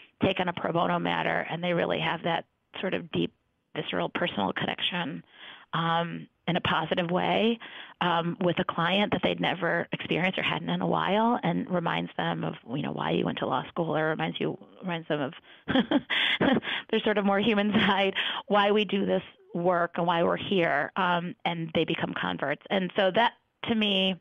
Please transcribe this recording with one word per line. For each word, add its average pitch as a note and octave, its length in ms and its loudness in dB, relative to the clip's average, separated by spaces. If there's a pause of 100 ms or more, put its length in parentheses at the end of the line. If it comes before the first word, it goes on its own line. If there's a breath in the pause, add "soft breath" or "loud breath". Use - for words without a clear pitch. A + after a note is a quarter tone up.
(220 loud breath)
take F#3+ 180 2
on F3+ 80 0
a E3+ 60 -2
pro - 180 2
bono F3 260 4
matter E3+ 520 2
and E3+ 120 -6
they F3+ 120 2
really E3+ 240 2
have E3 240 -2
that E3+ 240 -2 (340)
sort F#3+ 140 -2
of E3+ 180 -4
deep, - 200 0 (440)
visceral, E3 320 -2
personal - 440 -2
connection, F3 720 -4 (500 loud breath)
um, E3 560 -2 (180)
in E3+ 100 2
a - 40 0
positive E3+ 500 0
way, F#3 480 2 (420 loud breath)
um, E3+ 400 0
with F3 180 2
a F3 60 2
client F#3 480 0
that F#3 120 -2
they'd F3 160 0
never E3+ 520 0
experienced E3+ 460 -2
or - 40 -2
hadn't E3+ 260 -4
in F3 140 -2
a F3 40 -2
while, F#3 560 2
and F3 280 -2
reminds E3+ 460 -2
them E3 280 -2
of, E3 100 -4 (200)
you D3+ 80 -2
know, C#2 100 -4
why - 180 -4
you - 140 2
went - 140 -2
to - 80 -2
law C3+ 220 -2
school, D#3+ 280 -2
or D#3 140 0
reminds D#3+ 280 -4
you, D3+ 200 -4 (240)
reminds E3+ 260 -8
them D3+ 120 0
of C#3 120 -4 (340 loud breath)
<laughs> - 80 -2 (1160 loud breath)
their A3 100 0
sort G#3 180 2
of G3+ 60 0
more G3 160 4
human G#3 320 2
<laughs> G#3+ 140 4
side, F#3+ 280 2 (320 loud breath)
why G3+ 240 4
we G#3+ 140 6
do G3 220 0
this F#3 160 2 (320)
work F3 420 2
and F3 100 2
why E3+ 160 4
we're F3 140 4
here, D#3+ 600 2
um, F3 380 0 (100)
and E3+ 300 -4
they E3 100 4
become - 360 -2
converts. C#3+ 500 -2
And F#3 240 0
so F#3+ 200 4
that, A3+ 180 4 (360)
to A#3 60 2
me, F#3+ 460 0